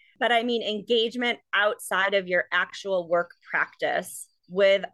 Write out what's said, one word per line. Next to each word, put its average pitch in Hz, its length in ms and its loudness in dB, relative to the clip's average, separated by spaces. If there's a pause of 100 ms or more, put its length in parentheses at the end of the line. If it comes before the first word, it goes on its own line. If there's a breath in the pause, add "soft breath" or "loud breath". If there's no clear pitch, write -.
(200 soft breath)
But 226 140 2
I 233 100 2
mean, 240 180 0
engagement 226 800 -2 (140)
outside 196 600 0
of 190 140 0
your 180 240 0
actual 180 560 -2
work 175 240 0 (180)
practice - 800 -4 (220)
with 196 340 2 (100)